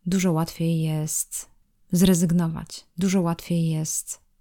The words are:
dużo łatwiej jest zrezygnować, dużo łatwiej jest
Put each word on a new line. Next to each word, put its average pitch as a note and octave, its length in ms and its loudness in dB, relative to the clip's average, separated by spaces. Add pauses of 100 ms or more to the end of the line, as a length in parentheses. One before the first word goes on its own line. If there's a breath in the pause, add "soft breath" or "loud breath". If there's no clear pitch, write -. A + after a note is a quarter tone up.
dużo F3+ 260 2
łatwiej E3 500 0
jest - 680 -4 (420)
zrezygnować, F3 920 2 (120)
dużo F#3+ 220 2
łatwiej E3+ 480 0
jest - 520 -4 (200)